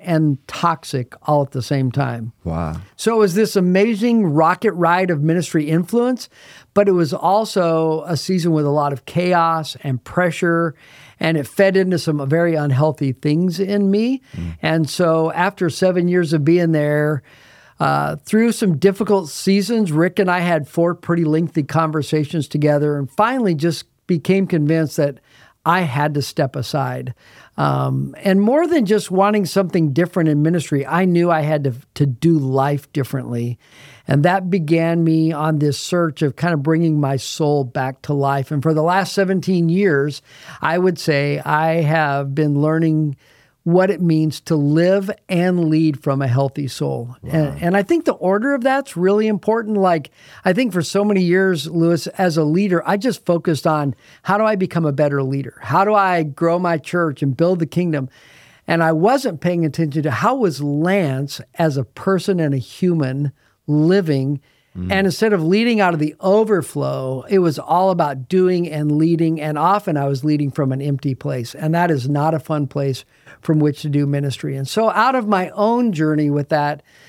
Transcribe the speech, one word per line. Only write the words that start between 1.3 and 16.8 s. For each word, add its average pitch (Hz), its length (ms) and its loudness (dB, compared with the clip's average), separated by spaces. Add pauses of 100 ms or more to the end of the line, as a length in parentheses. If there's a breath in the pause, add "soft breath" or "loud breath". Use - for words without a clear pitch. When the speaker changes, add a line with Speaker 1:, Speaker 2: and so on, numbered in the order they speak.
Speaker 1:
at 139 100 -8
the 127 100 -4
same 131 280 -2
time. 117 420 -4 (120)
Speaker 2:
Wow. 82 320 -4 (200)
Speaker 1:
So 226 180 -2
it 226 40 2
was 196 160 4
this 208 220 0
amazing 208 720 2
rocket 165 460 2
ride 175 380 2
of 147 120 0
ministry 160 480 0
influence, 233 580 0 (460 loud breath)
but 208 140 4
it 190 40 4
was 170 220 0
also 165 880 0
a 160 160 -4
season 175 340 0
with 151 140 2
a 143 40 0
lot 143 220 0
of - 140 -10
chaos 165 760 0
and 131 220 -4
pressure, 170 680 -2 (440 loud breath)
and 165 200 0
it 139 80 -4
fed 190 320 2
into 185 200 2
some 147 300 -2
very 165 280 2
unhealthy 147 560 0
things 165 460 -2
in 196 320 0
me. 233 300 0 (160)
Speaker 2:
Mm. 85 240 -8
Speaker 1:
And 160 300 0
so 160 420 0
after 180 380 -2
seven 180 380 0
years 175 260 0
of 147 100 0
being 170 280 4
there, 151 500 0 (580 soft breath)